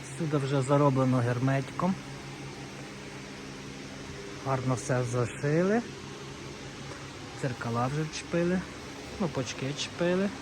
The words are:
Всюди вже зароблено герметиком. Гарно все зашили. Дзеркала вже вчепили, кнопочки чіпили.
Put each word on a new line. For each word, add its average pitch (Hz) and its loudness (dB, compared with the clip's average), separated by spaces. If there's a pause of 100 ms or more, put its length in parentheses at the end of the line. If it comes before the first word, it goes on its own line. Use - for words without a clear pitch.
Всюди 151 0
вже 139 4
зароблено 131 6
герметиком. 135 2 (2500)
Гарно 131 2
все 127 0
зашили. 147 2 (1600)
Дзеркала 120 0
вже 147 0
вчепили, 175 2 (560)
кнопочки 139 -2
чіпили. 180 2 (120)